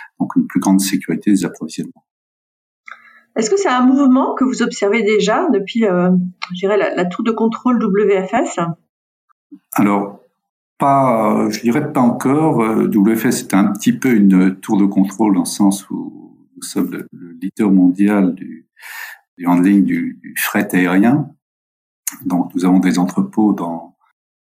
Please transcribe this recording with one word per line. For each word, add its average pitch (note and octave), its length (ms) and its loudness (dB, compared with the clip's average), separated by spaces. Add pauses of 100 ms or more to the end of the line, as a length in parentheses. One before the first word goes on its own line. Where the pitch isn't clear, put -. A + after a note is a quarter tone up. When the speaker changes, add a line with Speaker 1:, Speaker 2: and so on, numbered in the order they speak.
(200)
Speaker 1:
donc - 160 -6
une - 100 2
plus - 140 -4
grande G2 200 2
sécurité F#2+ 520 -2
des F#2+ 120 2
approvisionnements. - 640 -10 (1300)
Speaker 2:
Est-ce A3+ 140 -2
que G4 80 2
c'est G4 100 -2
un B3+ 180 2
mouvement C#4 500 4
que C4+ 100 0
vous G#3+ 160 -2
observez G#3 420 -2
déjà G#3+ 460 2
depuis, G#3+ 360 0
euh, F3+ 260 2 (400)
je F3+ 80 -10
dirais, G3 180 0
la, - 180 -2
la F#3 80 -2
tour G3 220 -6
de A3+ 60 0
contrôle A3+ 480 -2
W G3 480 0
F - 60 -6
S ? - 260 -2 (1120)
Speaker 1:
Alors, G2+ 480 0 (560)
pas, A2+ 720 2
je G#2 100 -6
dirais C#3 320 -2
pas C3+ 80 -2
encore. C3 600 2
Euh, G#2+ 260 0
W G#2 260 2
F A2+ 120 -2
S - 160 0
est - 120 -8
un G2 200 2
petit - 180 0
peu B2 240 0
une F#2+ 400 4
tour G#2+ 220 -2
de G2+ 80 4
contrôle G2 480 0
dans F2+ 80 2
le - 40 -4
sens - 440 0
où - 480 -12 (180)
nous - 60 -20
sommes - 300 -6
le, - 200 -12
le - 200 -20 (100)
leader G2 280 -2
mondial F#2+ 680 2
du, - 340 -18 (680)
du F2 100 -12
handling F#2 360 4
du, E2+ 380 -4
du - 160 -18
fret - 360 -4
aérien. G#2 560 2 (960)
Donc, F2+ 300 -4
nous F2 80 -2
avons F#2+ 160 4
des F#2 200 0
entrepôts G2 520 0
dans, E2+ 460 -8 (460)